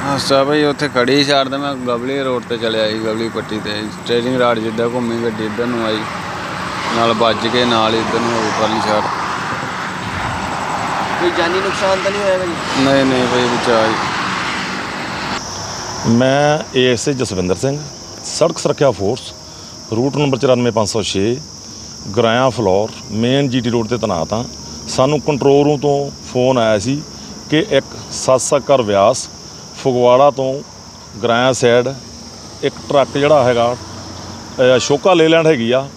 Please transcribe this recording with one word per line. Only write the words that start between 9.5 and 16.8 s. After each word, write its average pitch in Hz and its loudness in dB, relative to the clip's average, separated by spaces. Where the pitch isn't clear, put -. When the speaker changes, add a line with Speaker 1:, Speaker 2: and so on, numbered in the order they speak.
Speaker 2:
ਕੋਈ 175 0
ਜਾਨੀ 175 0
ਨੁਕਸਾਨ 190 0
ਤਾਂ 196 0
ਨਹੀਂ 202 -4
ਹੋਇਆ 190 2
ਭਾਈ? 185 -2
Speaker 1:
ਨਹੀਂ, 135 4
ਨਹੀਂ 127 2
ਭਾਈ, 123 2
ਬਚਾ 113 2
ਜੀ। 110 0
Speaker 3:
ਮੈਂ 139 4
ਏ 127 4